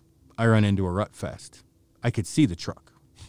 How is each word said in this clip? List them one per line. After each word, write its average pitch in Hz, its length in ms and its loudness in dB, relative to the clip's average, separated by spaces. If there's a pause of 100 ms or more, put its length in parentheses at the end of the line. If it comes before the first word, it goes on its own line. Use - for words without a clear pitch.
(380)
I 113 80 2
run 110 180 6
into 98 220 2
a 90 40 -4
rut 95 240 -4
fest. - 480 -14 (400)
I 120 80 -2
could - 160 -4
see 156 200 2
the 87 100 -2
truck. - 300 -12 (420)